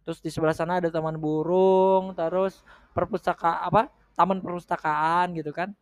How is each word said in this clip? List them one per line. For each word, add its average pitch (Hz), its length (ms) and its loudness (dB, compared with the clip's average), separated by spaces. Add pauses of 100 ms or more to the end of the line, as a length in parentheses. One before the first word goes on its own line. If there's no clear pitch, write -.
Terus 165 240 -10
di 156 80 -6
sebelah 156 240 0
sana 175 240 -2
ada 170 80 0
taman 160 320 -4
burung, 185 960 2
terus 180 480 -2 (320)
perpustaka-, 175 640 -2
apa, 185 320 0 (240)
taman 185 240 2
perpustakaan 170 960 -2
gitu 151 160 -8
kan. 180 160 -6 (120)